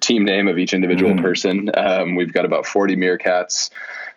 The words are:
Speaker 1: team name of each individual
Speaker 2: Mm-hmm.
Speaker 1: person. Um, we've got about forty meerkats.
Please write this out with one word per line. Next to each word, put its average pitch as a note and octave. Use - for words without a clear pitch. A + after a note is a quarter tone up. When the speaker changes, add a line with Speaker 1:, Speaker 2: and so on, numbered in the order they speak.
Speaker 1:
team A2
name G2
of E2+
each F2+
individual F#2
Speaker 2:
Mm-hmm. F2+
Speaker 1:
person. F#2+
Um, F#2
we've F2
got F2+
about D#2+
forty F#2+
meerkats. F2+